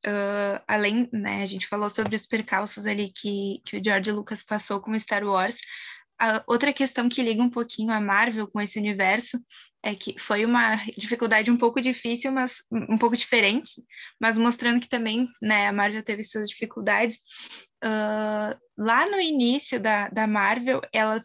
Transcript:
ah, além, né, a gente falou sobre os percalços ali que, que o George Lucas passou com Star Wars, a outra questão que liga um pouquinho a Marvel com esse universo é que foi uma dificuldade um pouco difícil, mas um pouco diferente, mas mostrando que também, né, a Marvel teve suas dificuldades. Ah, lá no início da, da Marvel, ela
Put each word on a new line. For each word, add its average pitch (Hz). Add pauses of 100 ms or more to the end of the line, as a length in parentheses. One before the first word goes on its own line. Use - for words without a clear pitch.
ah, 202
além, 214
né, 202
a 196
gente 190
falou 208
sobre 208
os -
percalços 208
ali 208
que, 196
que -
o 190
George 202
Lucas 208
passou 208
com 220
Star 208
Wars, 196 (580)
a 220
outra 240
questão 262
que 247
liga 226
um 247
pouquinho 226
a 214
Marvel 208
com 208
esse 208
universo 208 (400)
é 208
que -
foi 214
uma 226 (220)
dificuldade 220
um 240
pouco 240
difícil, 240
mas 254
um 220
pouco 233
diferente, 226 (380)
mas 226
mostrando 240
que 240
também, 233 (120)
né, 208
a 202
Marvel 208
teve 214
suas 214
dificuldades. 220 (640)
Ah, 214 (180)
lá 233
no 403
início 269
da, 208
da 220
Marvel, 214 (120)
ela 220